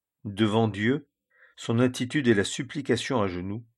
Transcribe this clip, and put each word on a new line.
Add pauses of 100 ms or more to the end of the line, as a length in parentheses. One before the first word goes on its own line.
(240)
Devant
Dieu, (480)
son
attitude
est
la
supplication
à
genoux. (120)